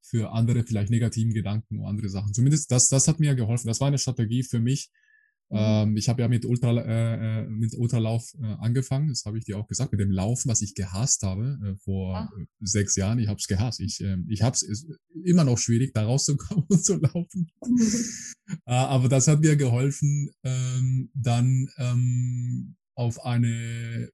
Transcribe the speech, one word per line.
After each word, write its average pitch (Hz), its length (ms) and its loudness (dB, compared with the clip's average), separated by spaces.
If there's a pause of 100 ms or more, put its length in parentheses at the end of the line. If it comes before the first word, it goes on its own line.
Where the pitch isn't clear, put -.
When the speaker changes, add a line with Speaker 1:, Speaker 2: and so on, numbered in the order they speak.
Speaker 1:
für 113 280 -2
andere, 117 320 2
vielleicht 104 260 -2
negativen 113 440 0
Gedanken 107 460 -4
oder 101 100 -6
andere 101 200 -4
Sachen. 101 240 -4
Zumindest 139 380 2
das, 123 160 4
das 135 200 4
hat 160 120 2
mir 147 160 2
geholfen. 120 320 -2
Das 110 140 -2
war 139 60 2
eine 143 120 0
Strategie 120 420 -2
für 123 180 -2
mich. 127 300 -2 (640)
Speaker 2:
Mhm. 104 80 -2
Speaker 1:
Ähm, 107 380 4
ich 107 120 0
habe 120 140 0
ja 117 60 2
mit 117 160 0
Ultra, 120 260 2 (100)
äh, 113 640 -2
äh, - 60 -8
mit 110 280 -4
Ultralauf, 117 640 0
äh, 117 40 -6 (140)
angefangen. 131 500 0
Das 123 160 -6
habe 107 120 -6
ich 113 80 -8
dir 98 140 -6
auch 110 80 -8
gesagt, - 240 -4
mit 101 100 0
dem 101 80 2
Laufen, 101 400 0
was 117 140 0
ich 101 120 -6
gehasst 95 480 -2
habe, 107 400 -2
äh, 98 200 -4
vor, 95 340 -2
Speaker 2:
Ah. - 220 -6
Speaker 1:
äh, 82 60 -10 (160)
sechs 101 340 0
Jahren. 104 240 0
Ich 110 80 0
hab's 101 200 -4
gehasst. 107 340 0
Ich, 98 200 -4
ähm, 92 280 -2
ich 104 120 -2
hab's, 120 220 2
ist 117 240 -6 (360)
immer 175 200 6
noch 123 160 4
schwierig, 117 340 2
da 107 120 2
rauszukommen 143 600 0
<laughs> - 40 -20
und 180 140 6
zu 196 140 2
laufen. 170 540 -2 (160)
Speaker 2:
Mhm. 233 380 2 (600)
Speaker 1:
Äh, 123 80 -2
aber 131 360 4
das 131 180 4
hat 151 140 6
mir 156 140 6
geholfen, 143 760 0 (120)
ähm, 127 720 -2
dann, 127 640 2
ähm, 123 1000 -2 (200)
auf 117 280 -4
eine 117 920 -2